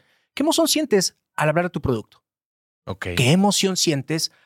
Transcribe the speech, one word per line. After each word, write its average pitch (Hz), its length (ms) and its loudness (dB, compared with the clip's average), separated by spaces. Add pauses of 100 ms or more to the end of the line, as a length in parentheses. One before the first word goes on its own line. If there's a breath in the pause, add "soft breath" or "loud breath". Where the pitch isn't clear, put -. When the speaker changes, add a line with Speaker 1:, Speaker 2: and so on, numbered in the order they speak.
(360)
Speaker 1:
"¿Qué - 80 -2
emoción 320 240 2
sientes 220 500 0 (180)
al 156 140 0
hablar 170 160 0
de 175 60 -6
tu 165 100 -8
producto?" - 420 -4 (600)
Speaker 2:
Ok. - 220 -10 (100)
Speaker 1:
"¿Qué 120 140 2
emoción 190 460 2
sientes 156 540 -2 (140 soft breath)